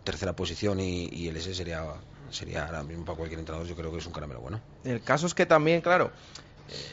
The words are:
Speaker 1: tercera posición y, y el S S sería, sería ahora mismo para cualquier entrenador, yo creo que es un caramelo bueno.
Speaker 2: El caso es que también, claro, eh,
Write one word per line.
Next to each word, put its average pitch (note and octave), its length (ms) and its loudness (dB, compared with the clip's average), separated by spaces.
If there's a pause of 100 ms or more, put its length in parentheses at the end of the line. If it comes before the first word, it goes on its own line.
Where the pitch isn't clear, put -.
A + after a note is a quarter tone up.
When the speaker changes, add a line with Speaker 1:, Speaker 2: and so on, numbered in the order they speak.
Speaker 1:
tercera F2+ 300 -2
posición F#2+ 460 0
y, F2+ 300 0
y E2+ 180 -4
el D#2+ 80 -4
S E2 140 -6
S F#2 80 -4
sería, E2 260 -4 (460)
sería E2 340 -4
ahora D#2 180 -6
mismo E2 220 -8
para E2 140 -6
cualquier D#2+ 220 -6
entrenador, D#2+ 280 -6
yo E2 80 -8
creo E2 160 -6
que E2 60 -4
es D2+ 80 -6
un E2 60 -10
caramelo D2 280 -8
bueno. A2+ 200 -8 (240)
Speaker 2:
El A#2+ 180 -2
caso D3+ 240 2
es F3 80 0
que F#3 100 6
también, E3 380 8
claro, E3+ 280 6 (600)
eh, - 20 -14 (200)